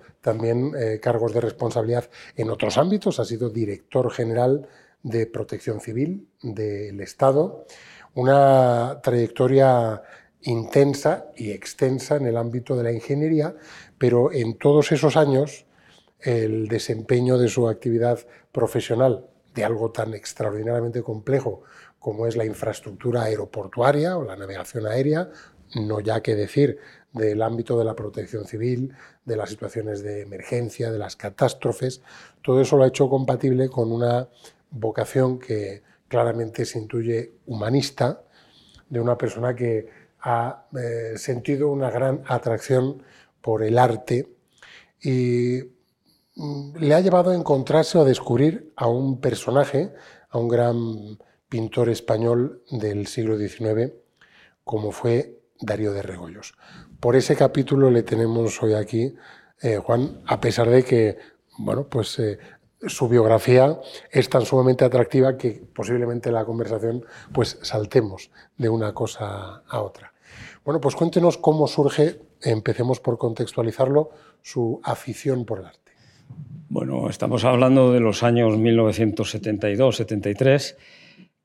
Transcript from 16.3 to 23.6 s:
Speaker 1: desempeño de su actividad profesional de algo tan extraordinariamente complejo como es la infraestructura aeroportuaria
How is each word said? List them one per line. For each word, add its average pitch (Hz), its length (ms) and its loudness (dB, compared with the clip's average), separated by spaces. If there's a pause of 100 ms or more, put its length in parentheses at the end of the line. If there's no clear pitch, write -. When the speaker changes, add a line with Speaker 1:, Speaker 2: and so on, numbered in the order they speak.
Speaker 1:
desempeño 123 720 0
de 120 100 4
su 117 200 2
actividad 113 500 0 (340)
profesional 117 760 0 (280)
de 113 100 -2
algo 113 260 -2
tan 110 240 -6
extraordinariamente 117 880 -4
complejo 113 600 -4 (360)
como 110 280 -4
es 113 100 -2
la 113 80 0
infraestructura 110 800 -4
aeroportuaria 117 920 -2